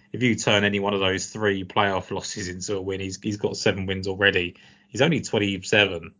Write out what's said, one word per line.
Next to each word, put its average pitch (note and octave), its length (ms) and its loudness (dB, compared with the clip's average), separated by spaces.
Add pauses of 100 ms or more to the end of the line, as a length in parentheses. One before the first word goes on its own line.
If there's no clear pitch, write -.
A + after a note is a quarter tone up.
(120)
if A2+ 100 -6
you A#2+ 140 2
turn G#2 280 4
any G2+ 160 2
one G2+ 140 0
of G2 60 0
those F#2+ 260 0
three G2+ 380 -2
playoff F#2+ 460 0
losses G2 380 -8
into F2+ 280 -6
a G2 40 -4
win, F#2+ 200 -4
he's, F#2+ 200 -6
he's G#2+ 160 -4
got G2 220 -2
seven F#2+ 260 0
wins F#2+ 240 -4
already. F#2+ 480 2 (300)
He's G#2+ 160 -2
only D3+ 180 4
twenty-seven. G2 1000 0